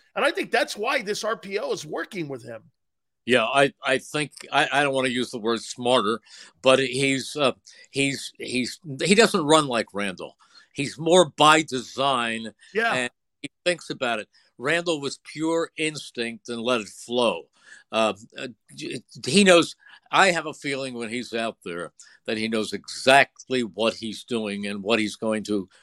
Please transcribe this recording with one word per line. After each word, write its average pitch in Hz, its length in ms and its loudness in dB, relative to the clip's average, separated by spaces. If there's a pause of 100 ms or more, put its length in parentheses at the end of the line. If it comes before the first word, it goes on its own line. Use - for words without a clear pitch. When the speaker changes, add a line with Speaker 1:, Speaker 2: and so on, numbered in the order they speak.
(160)
Speaker 1:
And 208 80 2
I 320 80 2
think 320 180 -6
that's 277 260 0
why 254 260 -2
this 202 200 -6
R 220 140 -2
P 196 240 -8
O 269 100 -6
is 175 160 -6
working 190 400 -8
with 131 160 -10
him. 117 200 -14 (640)
Speaker 2:
Yeah, 117 180 4
I, 135 280 2 (120)
I 135 140 0
think - 340 -6 (180)
I, 143 220 2
I 139 100 4
don't 139 120 0
wanna 131 160 0
use 123 200 -2
the 127 80 -8
word 110 220 -2
smarter, 123 600 0 (420)
but 131 160 8
he's, 135 580 -2
uh, 139 160 2 (380)
he's, 139 480 -4
he's, 117 420 -6 (220)
he 175 120 2
doesn't 202 300 4
run 147 240 4
like 113 240 -2
Randall. 92 440 -6 (360)
He's 139 260 -8
more 165 300 6
by 151 340 6
design. 117 920 -2 (180)
Speaker 1:
Yeah. 220 200 -2
Speaker 2:
And 127 180 -2 (320)
he - 80 -14 (140)
thinks 175 260 -2
about 117 300 -2
it. 98 80 -14 (280)
Randall 160 440 -2
was 139 200 -8 (120)
pure 160 440 -2
instinct 127 720 -6
and 117 140 -6
let 120 180 0
it 95 80 -10
flow. 117 540 -2 (500)
Uh, 113 220 0 (240)
uh, 139 100 -8 (260)
j-, 139 280 -10 (240)
he 185 180 4
knows, 170 320 6 (340)
I 180 220 4
have 160 140 -2
a 151 80 -8
feeling 135 400 -6
when 117 160 -6
he's 117 240 -6
out 113 300 -4
there 85 280 -8 (320)
that 113 120 -4
he 110 120 -2
knows 110 240 -2
exactly 127 880 2
what 107 320 -2
he's 110 300 -10
doing 104 420 -6
and 101 160 -8
what 110 160 2
he's 107 180 -2
going 107 280 -2
to, 101 240 -2 (140)